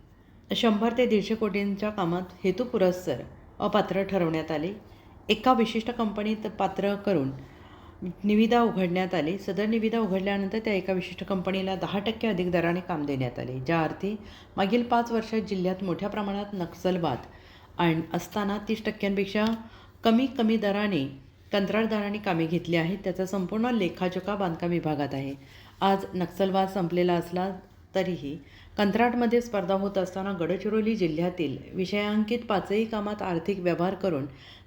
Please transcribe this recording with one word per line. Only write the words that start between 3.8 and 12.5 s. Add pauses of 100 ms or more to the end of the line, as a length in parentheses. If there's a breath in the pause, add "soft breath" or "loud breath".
ठरवण्यात
आले. (560 loud breath)
एका
विशिष्ट
कंपनीत (120)
पात्र
करून (920 loud breath)
निविदा
उघडण्यात
आली.
सदर
निविदा
उघडल्यानंतर
त्या
एका
विशिष्ट
कंपनीला
दहा
टक्के
अधिक